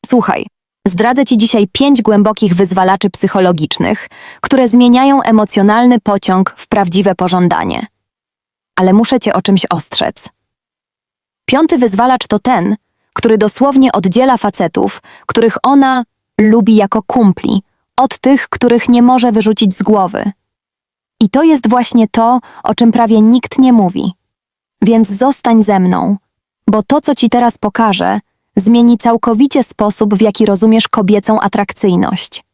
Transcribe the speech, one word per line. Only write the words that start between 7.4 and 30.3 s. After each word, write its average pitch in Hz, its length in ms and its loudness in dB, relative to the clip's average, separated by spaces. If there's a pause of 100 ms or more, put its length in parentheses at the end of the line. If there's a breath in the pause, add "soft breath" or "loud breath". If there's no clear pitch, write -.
Ale 185 160 2
muszę 233 260 2
cię - 160 -2
o 185 80 -2
czymś 196 240 0
ostrzec. - 640 -4 (1160)
Piąty 302 340 0
wyzwalacz 240 480 0
to 214 120 -2
ten, 208 380 -2 (360)
który 226 260 0
dosłownie 262 540 2
oddziela 226 440 0
facetów, 190 640 -4 (240 soft breath)
których 226 360 0
ona 262 420 2 (360)
lubi 214 360 4
jako 208 260 0
kumpli, - 600 0 (340)
od 262 220 -2
tych, 269 300 0
których 240 400 0
nie 240 140 4
może 247 300 2
wyrzucić 208 420 0
z - 80 -4
głowy. 202 500 -2 (880)
I 214 100 0
to 269 120 0
jest 302 260 2
właśnie 233 400 0
to, 233 320 0 (220 loud breath)
o - 120 -2
czym 233 180 2
prawie 226 280 2
nikt 233 380 0
nie 254 140 4
mówi. 190 400 0 (720)
Więc 226 260 2
zostań 226 540 0
ze 196 180 0
mną, 185 360 -2 (540)
bo 208 120 0
to, 294 180 0
co 294 140 -2
ci 240 140 -2
teraz 240 300 0
pokażę, 196 640 -2 (360)
zmieni 233 420 2
całkowicie 233 640 0
sposób, 208 520 -2
w 190 60 0
jaki 214 260 0